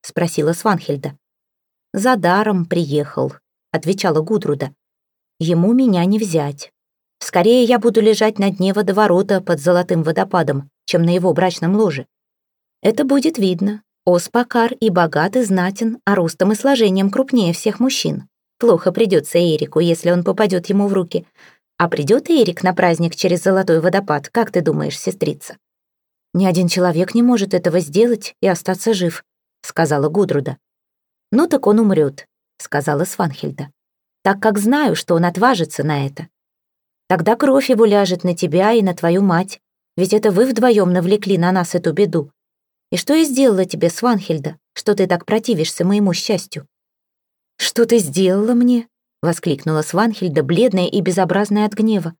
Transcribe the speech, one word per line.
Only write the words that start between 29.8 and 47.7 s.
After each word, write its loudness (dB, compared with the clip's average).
Гудруда. -2
"Ну 4
так 0
он 4
умрет", 0
сказала -4
Сванхельда, -8
"так 0
как 0
знаю, 0
что -2
он 2
отважится 0
на -2
это. -12
Тогда 2
кровь 2
его 4
ляжет 2
на 0
тебя 0
и 4
на 0
твою 0
мать, 0
ведь 0
это 2
вы 2
вдвоем 2
навлекли 0
на 2
нас -2
эту -2
беду. -2
И -6
что -2
я 4
сделала 2
тебе, -2
Сванхельда, -4
что -2
ты 0
так -2
противишься -2
моему 2
счастью?" -6
"Что 0